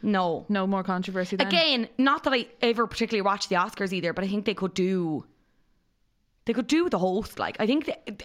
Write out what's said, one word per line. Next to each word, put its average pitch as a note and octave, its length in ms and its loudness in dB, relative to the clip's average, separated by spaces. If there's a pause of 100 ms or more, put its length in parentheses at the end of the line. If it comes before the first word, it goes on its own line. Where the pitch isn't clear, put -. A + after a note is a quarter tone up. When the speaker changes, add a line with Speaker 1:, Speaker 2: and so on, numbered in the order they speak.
Speaker 1:
No. F#3 480 0
Speaker 2:
No F#3+ 160 2
more G3 160 0
controversy F#3 540 -2
then? C#4 100 2
Speaker 1:
Again, D4 500 2
not C#4 280 4
that C4+ 100 4
I A#3+ 120 0 (140)
ever A#3 260 2
particularly A3 360 -2
watch G3 260 0
the F#3+ 60 0
Oscars F#3+ 400 -2
either, E3+ 180 -2
but F#3 100 -4
I G3 60 -2
think G3+ 160 -2
they G#3+ 80 0
could F#3+ 220 -4
do, F3+ 500 0 (1200)
they A#3 80 0
could A#3+ 140 -2
do E4 180 4
with F4 60 0
the G3+ 80 0
host. F#3 400 -2
Like, F2 200 -4
I G#3+ 80 0
think C#4 200 0
that - 380 -10